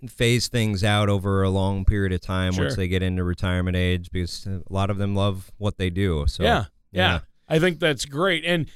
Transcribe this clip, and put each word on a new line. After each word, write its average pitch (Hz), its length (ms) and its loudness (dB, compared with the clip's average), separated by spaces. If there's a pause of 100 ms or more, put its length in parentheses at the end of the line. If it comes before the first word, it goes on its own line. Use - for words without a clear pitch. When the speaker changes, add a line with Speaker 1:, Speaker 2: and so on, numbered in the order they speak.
Speaker 1:
phase 117 400 2
things 107 360 0
out 104 260 2
over 98 340 2
a 95 60 2
long 95 340 0
period 98 300 2
of 90 80 -2
time 92 340 -2
once - 180 0
Speaker 2:
Sure. - 40 -4
Speaker 1:
they 92 100 -2
get 92 160 0
into 92 220 0
retirement 90 500 0
age, 90 360 0
because 90 340 -6
a 98 240 -6
lot 98 200 0
of 101 100 -2
them 101 160 0
love 98 420 -2
what 101 200 -2
they 92 120 0
do. 85 380 0
So, - 160 0
Speaker 2:
Yeah, 208 220 2 (260)
yeah. 180 220 2
Speaker 1:
yeah. 82 60 -2 (300)
Speaker 2:
I 160 100 4
think 170 200 2
that's 156 260 0
great. 160 400 -2
And 170 300 0